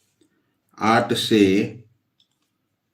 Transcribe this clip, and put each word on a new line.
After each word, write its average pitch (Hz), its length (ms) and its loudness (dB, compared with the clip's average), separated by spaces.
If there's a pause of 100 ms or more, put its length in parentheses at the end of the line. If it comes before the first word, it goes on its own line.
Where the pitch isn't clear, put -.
(800)
आठशे 107 1000 0 (1160)